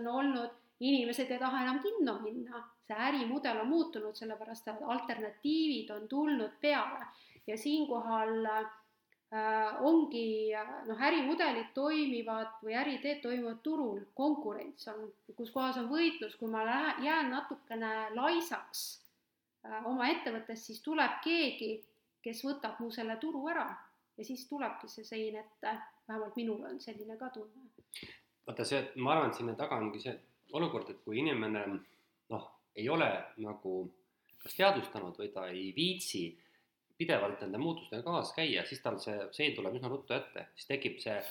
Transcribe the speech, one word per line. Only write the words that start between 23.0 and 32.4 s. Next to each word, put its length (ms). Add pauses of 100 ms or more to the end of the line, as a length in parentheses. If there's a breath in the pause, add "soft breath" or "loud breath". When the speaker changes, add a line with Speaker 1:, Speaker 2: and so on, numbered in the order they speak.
Speaker 1:
turu 320
ära 160 (500)
ja 80
siis 240
tulebki 400
see 160
sein 380
ette. 360 (300)
Vähemalt 280
minul 300
on 140
selline 380
ka 120
tunne. 360 (800 loud breath)
Speaker 2:
Vaata 200
see, 180 (120)
ma 180
arvan, 160
et 80
sinna 200
taga 200
ongi 240
see 120 (380)
olukord, 380
et 120
kui 200
inimene, 420 (640 loud breath)
noh, 160 (300)